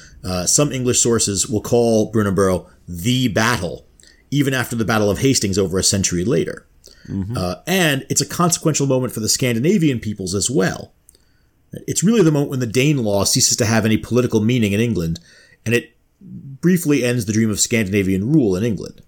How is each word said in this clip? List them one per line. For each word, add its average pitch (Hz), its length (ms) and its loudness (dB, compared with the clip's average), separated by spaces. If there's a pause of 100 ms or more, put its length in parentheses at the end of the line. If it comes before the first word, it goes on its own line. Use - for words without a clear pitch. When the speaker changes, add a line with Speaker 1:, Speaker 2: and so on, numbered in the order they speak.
(260)
Speaker 1:
Uh, 90 200 -4
some 143 280 2
English 123 280 0
sources 107 460 0
will 107 140 -2
call 113 500 2
Brunanburh 98 540 2 (220)
the 117 420 -2
battle, 107 560 -2 (480)
even 139 200 2
after 123 220 -4
the 113 100 -2
Battle 107 240 2
of 95 100 0
Hastings 113 380 2
over 95 200 0
a 92 60 2
century 90 420 0
later. - 400 -2 (420)
Speaker 2:
Mm-hmm. 98 300 -6
Speaker 1:
Uh, 90 180 -4 (120)
and 156 420 0
it's 135 120 0
a 135 40 -4
consequential 160 600 0
moment 127 260 -2
for 117 60 -8
the 107 100 -2
Scandinavian 135 680 0
peoples 98 340 -6
as 101 160 -2
well. 170 440 -2 (920)
It's - 160 -2
really 220 200 4
the 160 80 6
moment 143 200 0
when 131 80 -4
the 123 80 -2
Danelaw 113 600 2
ceases - 300 0
to 117 80 0
have 110 200 2
any 110 120 2
political 117 440 0
meaning 113 320 2
in 101 60 0
England, 87 400 -2 (460)
and 113 100 0
it - 200 -4 (260)
briefly 143 800 0
ends 120 220 0
the 104 80 -2
dream 110 160 2
of 98 100 -2
Scandinavian 101 720 0
rule 117 240 4
in 95 80 -2
England. - 440 -6